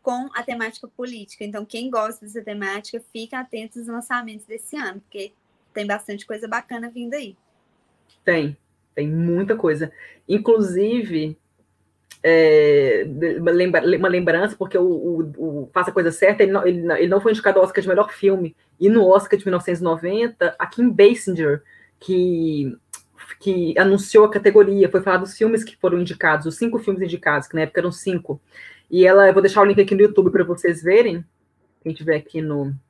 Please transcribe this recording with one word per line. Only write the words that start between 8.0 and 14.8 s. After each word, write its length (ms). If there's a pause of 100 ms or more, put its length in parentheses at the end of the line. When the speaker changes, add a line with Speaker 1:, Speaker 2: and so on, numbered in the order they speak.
Speaker 2:
Tem, 320 (360)
tem 140
muita 480
coisa. 360 (360)
Inclusive, 1080 (840)
é, 840
de-, 340
uma 120
lembra-, 460
uma 100
lembrança, 480
porque 220
o, 60